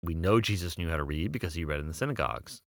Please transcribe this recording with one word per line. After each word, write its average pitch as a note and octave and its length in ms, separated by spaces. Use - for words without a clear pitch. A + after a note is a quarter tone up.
we E2 120
know F#2+ 260
Jesus F2+ 380
knew E2+ 100
how E2 80
to D2 80
read D2+ 260
because E2 240
he E2+ 100
read D2 160
in D2+ 80
the D#2+ 60
synagogues D#2+ 760